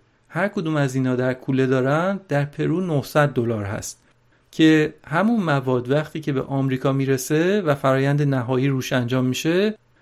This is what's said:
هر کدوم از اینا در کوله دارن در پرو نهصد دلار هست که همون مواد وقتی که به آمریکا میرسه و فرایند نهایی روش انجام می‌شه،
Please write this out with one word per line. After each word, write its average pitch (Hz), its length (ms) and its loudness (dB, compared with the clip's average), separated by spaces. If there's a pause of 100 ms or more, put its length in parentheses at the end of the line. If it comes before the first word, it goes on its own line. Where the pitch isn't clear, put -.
(280)
هر 185 200 -2
کدوم 160 280 -2
از 139 180 0
اینا 127 220 0
در 127 180 0
کوله 131 320 0
دارن 147 640 0
در 143 160 0
پرو 147 360 -2
نهصد 151 480 0
دلار 113 360 -2
هست - 380 -10 (480)
که 156 440 4 (120)
همون 208 360 0
مواد 127 480 0
وقتی 151 300 -2
که 151 120 -4
به 131 100 -2
آمریکا 135 500 -2
میرسه 151 680 0
و 151 140 0
فرایند 139 480 2
نهایی 131 460 0
روش 131 240 -2
انجام 127 320 0
می‌شه، 170 500 0 (280)